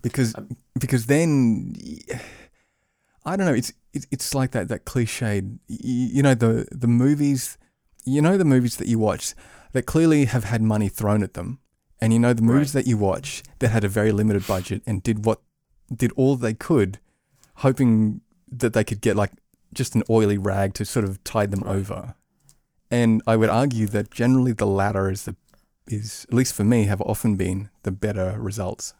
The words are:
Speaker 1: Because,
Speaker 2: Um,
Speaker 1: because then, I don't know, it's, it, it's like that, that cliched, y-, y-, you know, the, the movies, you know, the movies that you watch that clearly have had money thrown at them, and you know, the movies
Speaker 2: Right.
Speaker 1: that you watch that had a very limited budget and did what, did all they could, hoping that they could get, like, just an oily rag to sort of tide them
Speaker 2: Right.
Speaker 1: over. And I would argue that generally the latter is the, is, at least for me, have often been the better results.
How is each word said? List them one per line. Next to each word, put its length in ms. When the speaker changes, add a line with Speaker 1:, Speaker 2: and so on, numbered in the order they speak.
Speaker 1:
Because, 340
Speaker 2:
Um, 220
Speaker 1:
because 260
then, 680
I 100
don't 100
know, 80
it's, 180
it, 180
it's 220
like 180
that, 180
that 160
cliched, 360
y-, 140
y-, 140
you 400
know, 100
the, 380
the 160
movies, 720
you 160
know, 160
the 80
movies 320
that 100
you 100
watch 380
that 100
clearly 420
have 200
had 160
money 280
thrown 320
at 140
them, 240
and 100
you 80
know, 140
the 80
movies 320
Speaker 2:
Right. 100
Speaker 1:
that 60
you 80
watch 460
that 100
had 140
a 60
very 220
limited 360
budget 400
and 160
did 220
what, 160
did 200
all 200
they 200
could, 440
hoping 640
that 220
they 100
could 180
get, 140
like, 160
just 220
an 160
oily 280
rag 360
to 120
sort 200
of 180
tide 280
them 100
Speaker 2:
Right. 140
Speaker 1:
over. 400
And 380
I 80
would 140
argue 380
that 220
generally 440
the 120
latter 460
is 140
the, 100
is, 440
at 40
least 220
for 80
me, 220
have 160
often 340
been 340
the 80
better 480
results. 600